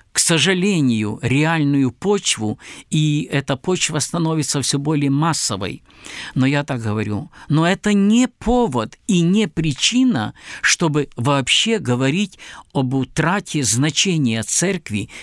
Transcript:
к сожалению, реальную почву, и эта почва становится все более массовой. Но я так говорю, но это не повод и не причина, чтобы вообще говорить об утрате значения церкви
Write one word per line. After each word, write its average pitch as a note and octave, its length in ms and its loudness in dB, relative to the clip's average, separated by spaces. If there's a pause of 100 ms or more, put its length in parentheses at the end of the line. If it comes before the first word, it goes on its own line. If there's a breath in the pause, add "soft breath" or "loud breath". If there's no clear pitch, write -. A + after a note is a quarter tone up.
(120 loud breath)
к - 60 -6
сожалению, D#3 1040 2
реальную C#3+ 680 2
почву, F3+ 680 -2 (320 loud breath)
и D3+ 420 0
эта C#3 240 -2
почва D#3+ 440 -2
становится D#3+ 600 -2
все C#3 180 -2
более C#3+ 320 0
массовой. C3+ 720 -2 (520 loud breath)
Но C3 120 2
я C#3+ 180 0
так B2+ 180 -6
говорю, G#2+ 480 -4 (180 loud breath)
но D#3 160 2
это G3 300 0
не G#3+ 340 4
повод A3 800 -2
и F3 160 2
не G3 260 2
причина, E3 840 0 (260 loud breath)
чтобы D3+ 560 0
вообще C#3+ 640 2
говорить C3+ 600 0 (360 loud breath)
об C3 200 0
утрате D3+ 680 -2
значения C3 800 2
церкви E3+ 640 -2 (140 loud breath)